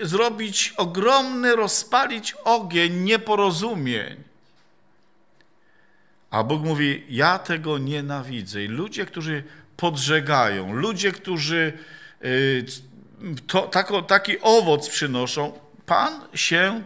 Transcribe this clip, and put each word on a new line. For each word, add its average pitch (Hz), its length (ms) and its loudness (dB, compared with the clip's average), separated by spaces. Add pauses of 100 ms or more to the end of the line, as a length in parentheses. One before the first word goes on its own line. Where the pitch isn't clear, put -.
zrobić 214 760 -2
ogromny, 247 760 2
rozpalić 233 880 0
ogień 175 500 2
nieporozumień. 190 1300 0 (2000)
A 110 120 2
Bóg 151 200 -2
mówi, 147 460 -2
„Ja 160 300 2
tego 160 380 -4
nienawidzę”. 135 880 -6
I 104 40 -6
ludzie, 185 380 -6
którzy 156 380 -6 (340)
podżegają, 135 960 2
ludzie, 190 380 -2
którzy, 160 640 -2 (520)
y, 127 400 2 (840)
to, 190 140 2
tako-, 196 400 0
taki 196 400 2
owoc 180 480 6
przynoszą, 135 720 -2 (260)
Pan - 480 0
się 190 520 0